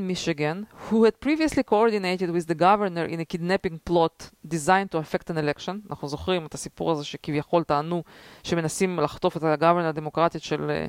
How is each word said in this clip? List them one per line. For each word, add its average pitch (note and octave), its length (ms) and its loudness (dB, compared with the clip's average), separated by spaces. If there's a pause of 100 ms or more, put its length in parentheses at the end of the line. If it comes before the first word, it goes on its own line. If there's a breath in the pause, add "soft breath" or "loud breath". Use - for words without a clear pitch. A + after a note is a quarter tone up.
(120)
Michigan, E3 800 -4
who G#3+ 60 2
had A3 320 4
previously D4+ 440 0
coordinated F#3+ 600 2
with E3 180 -2
the E3+ 100 0
governor F#3 540 4
in E3 60 -6
a E3 60 -4 (100)
kidnapping E3+ 420 -2 (120)
plot E3+ 400 2 (180)
designed F3+ 440 2
to E3 60 -2
affect D#3+ 320 -4
an E3 80 -4
election, F3+ 520 -4
אנחנו - 180 -10
זוכרים D#3+ 380 -2
את - 80 -18
הסיפור - 380 -4
הזה D3 140 -2
שכביכול D3+ 580 0
טענו D#3 400 -2 (400 loud breath)
שמנסים E3+ 560 0
לחטוף E3+ 380 0
את D3+ 60 -8
הגוורנר E3 440 4
הדמוקרטית D#3 560 -2
של, D3 260 -4
אה, D#3 200 -2